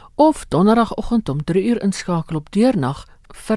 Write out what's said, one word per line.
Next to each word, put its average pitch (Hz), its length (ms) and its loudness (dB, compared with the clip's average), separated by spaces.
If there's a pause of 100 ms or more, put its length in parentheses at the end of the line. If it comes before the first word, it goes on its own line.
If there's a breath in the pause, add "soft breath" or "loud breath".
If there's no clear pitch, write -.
(140 loud breath)
of - 340 2
donderdagoggend 220 800 0
om 147 160 -4
drie 185 220 0
uur 233 160 0
inskakel 175 540 -4
op 151 160 -10
Deurnag 196 540 0 (280 soft breath)
vir - 220 -4